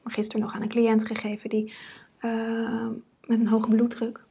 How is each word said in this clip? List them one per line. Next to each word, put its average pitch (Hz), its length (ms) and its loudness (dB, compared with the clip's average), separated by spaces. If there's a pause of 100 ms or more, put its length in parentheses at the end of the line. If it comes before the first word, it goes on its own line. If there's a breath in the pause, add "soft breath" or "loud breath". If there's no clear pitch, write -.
Ik 226 60 -8
heb - 80 -6
gisteren 214 220 -2
nog 214 140 -4
aan - 80 -6
een 214 60 -4
cliënt 220 380 4
gegeven 214 440 -6
die, 214 240 -2 (440 loud breath)
ehm, 226 760 -4 (280)
met 233 200 2
een 220 80 4
hoge 220 200 4
bloeddruk. 226 640 2